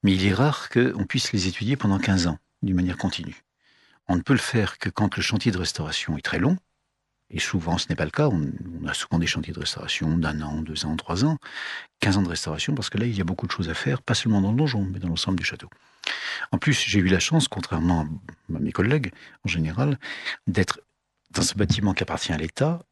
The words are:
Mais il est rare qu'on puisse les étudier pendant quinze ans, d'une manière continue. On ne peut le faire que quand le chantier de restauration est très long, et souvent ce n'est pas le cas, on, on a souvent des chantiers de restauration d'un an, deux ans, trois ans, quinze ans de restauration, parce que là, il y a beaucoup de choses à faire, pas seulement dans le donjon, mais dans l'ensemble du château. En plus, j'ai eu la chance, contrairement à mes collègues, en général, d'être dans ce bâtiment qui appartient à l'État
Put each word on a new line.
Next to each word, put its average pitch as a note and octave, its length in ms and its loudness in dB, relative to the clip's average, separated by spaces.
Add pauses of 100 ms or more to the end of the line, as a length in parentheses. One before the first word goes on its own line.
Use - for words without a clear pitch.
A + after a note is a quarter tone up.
Mais G2 120 6
il F#2 120 2
est G2 60 4
rare C#3 380 2
qu'on A#2+ 340 2
puisse - 280 -2
les F#2+ 140 2
étudier G#2 300 0
pendant G2 220 2
quinze F#2 280 4
ans, E2 120 0 (240)
d'une G2 120 2
manière F2+ 220 2
continue. - 480 -4 (640)
On F#2 80 2
ne F2 60 2
peut - 100 2
le B2 60 6
faire G#2 400 0
que - 100 -4
quand G#2 280 0
le - 60 -2
chantier G#2+ 300 2
de F#2 60 -2
restauration D#2 580 -4
est - 60 -10
très - 160 -2
long, F3 180 4 (720)
et E2+ 100 -6
souvent F2 380 -2
ce - 120 -4
n'est E2 80 -2
pas D#2 100 -2
le D2+ 40 -6
cas, D3 180 2
on, D#2 220 0 (320)
on - 40 -6
a - 80 -4
souvent - 240 -2
des E2 80 2
chantiers - 260 -4
de D2 80 -8
restauration - 560 -2
d'un D2+ 240 0
an, D2+ 220 -6
deux D#2 240 -6
ans, D#2 100 -2
trois F#2+ 300 0
ans, D#3 100 2 (640)
quinze G2 160 4
ans G2+ 60 4
de F2 60 2
restauration, D#2 460 -2
parce A#2 140 -2
que - 80 -4
là, G#2+ 80 2
il A#2+ 100 0
y G2 60 -2
a F2+ 40 2
beaucoup F2+ 220 -2
de - 60 -4
choses E2+ 160 -2
à D#2+ 60 -4
faire, - 260 -2
pas - 140 0
seulement G#2+ 260 4
dans G2 100 4
le A#2 60 2
donjon, C3 340 2
mais F#2+ 80 -6
dans F2+ 100 -4
l'ensemble F2 300 0
du E2+ 60 -2
château. - 240 -8 (840)
En - 80 0
plus, C#3+ 220 2
j'ai G2+ 180 2
eu F#2 100 4
la F#2 120 4
chance, D#3+ 260 2
contrairement E2 640 0 (460)
à D#2 40 -4
mes - 140 -2
collègues, A#2+ 400 2 (320)
en G2+ 40 -2
général, E2+ 500 0 (480)
d'être - 340 0 (500)
dans - 120 0
ce - 120 0
bâtiment G2+ 380 2
qui - 100 -2
appartient - 300 -4
à - 60 0
l'État D3 540 -2